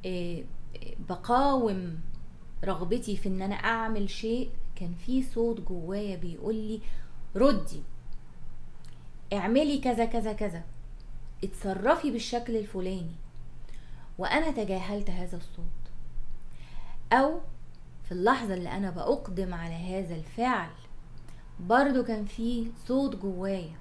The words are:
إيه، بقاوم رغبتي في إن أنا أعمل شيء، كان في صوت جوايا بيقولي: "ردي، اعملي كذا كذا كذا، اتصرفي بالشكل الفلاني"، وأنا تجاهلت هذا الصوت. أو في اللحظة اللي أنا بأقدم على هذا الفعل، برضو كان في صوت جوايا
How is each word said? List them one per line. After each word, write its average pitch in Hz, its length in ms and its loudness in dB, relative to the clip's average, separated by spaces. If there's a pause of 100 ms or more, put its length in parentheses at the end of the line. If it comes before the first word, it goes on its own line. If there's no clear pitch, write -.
إيه، 175 400 -2 (640)
بقاوم 214 920 2 (640)
رغبتي 190 520 2
في - 120 2
إن 190 140 2
أنا 196 120 0
أعمل 220 560 2
شيء، 240 400 0 (260)
كان 175 180 -2
في 254 280 2
صوت 233 380 2
جوايا 185 560 -2
بيقولي: 214 640 -2 (560)
"ردي، 202 460 6 (1500)
اعملي 254 460 4
كذا 233 260 4
كذا 226 280 2
كذا، 175 300 -2 (800)
اتصرفي 208 680 2
بالشكل 233 460 -2
الفلاني"، 185 600 -2 (1000)
وأنا 302 320 2
تجاهلت 196 600 0
هذا 180 260 2
الصوت. 170 280 -4 (1500)
أو 285 280 6 (640)
في - 80 -4
اللحظة 208 420 2
اللي 180 160 -6
أنا 196 200 -2
بأقدم 180 640 -2
على 165 200 -6
هذا 180 420 -4
الفعل، 196 540 -2 (880)
برضو 247 440 6
كان 214 200 -2
في 233 480 -2 (140)
صوت 269 300 2
جوايا 185 640 -4